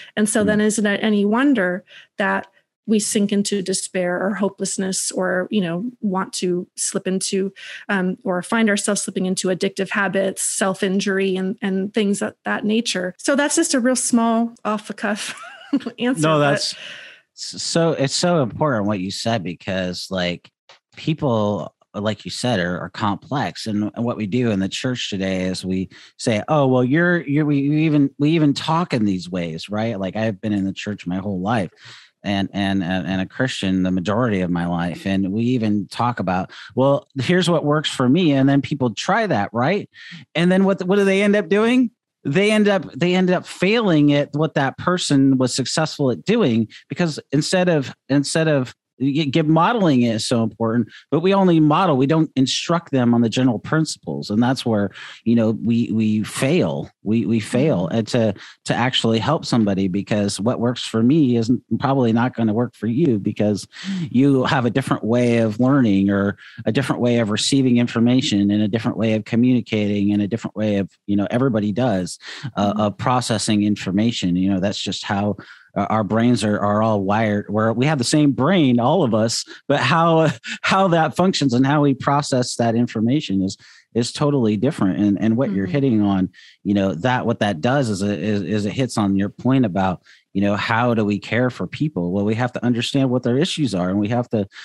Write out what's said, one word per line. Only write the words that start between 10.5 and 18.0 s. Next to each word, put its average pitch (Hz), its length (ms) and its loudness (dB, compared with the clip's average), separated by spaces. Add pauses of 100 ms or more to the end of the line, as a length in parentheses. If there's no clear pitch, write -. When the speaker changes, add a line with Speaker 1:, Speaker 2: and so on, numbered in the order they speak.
Speaker 1:
and, 190 260 -4
and 190 320 -4
things 202 280 0
of 214 120 -6 (100)
that 208 200 -4
nature. 208 540 -2
So 285 180 0
that's 294 200 0
just 330 180 0
a 262 60 2
real 247 160 2
small 233 580 0 (100)
off 214 240 -6
the 208 60 -8
cuff - 460 -6 (320)
<laughs> - 260 -4
answer, 240 240 0
Speaker 2:
No, 156 160 4
Speaker 1:
but 147 120 4
Speaker 2:
that's - 240 -2 (640)
s-, - 260 -12
so, 165 300 0
it's 135 220 -2